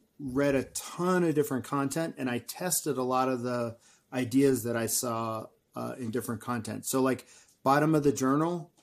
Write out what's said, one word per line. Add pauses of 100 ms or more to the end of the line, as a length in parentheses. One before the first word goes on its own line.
(200)
read
a
ton
of
different
content,
and
I
tested
a
lot
of
the (360)
ideas
that
I
saw, (300)
uh,
in
different
content.
So,
like, (360)
bottom
of
the
journal, (100)